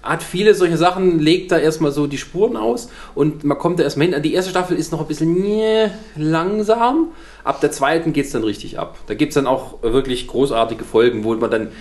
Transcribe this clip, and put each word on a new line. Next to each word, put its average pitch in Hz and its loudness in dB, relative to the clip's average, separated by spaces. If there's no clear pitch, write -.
hat 151 -4
viele 208 2
solche 170 2
Sachen, 180 2
legt 165 2
da 175 4
erstmal 156 2
so 143 0
die 139 -6
Spuren 185 -2
aus 113 -2
und 151 0
man 143 0
kommt 170 -2
da 156 4
erstmal 143 0
hin. 147 -2
Die 156 0
erste 185 -2
Staffel 180 -2
ist - -4
noch 156 -4
ein 156 -8
bisschen, 160 0
nee, 214 0
langsam. 214 0
Ab - -2
der 147 2
zweiten 160 0
geht's 151 -2
dann 113 -2
richtig - -6
ab. - -8
Da 107 -6
gibt's 147 -2
dann 139 2
auch - -2
wirklich 127 0
großartige 117 0
Folgen, 113 2
wo 113 0
man 113 0
dann 110 0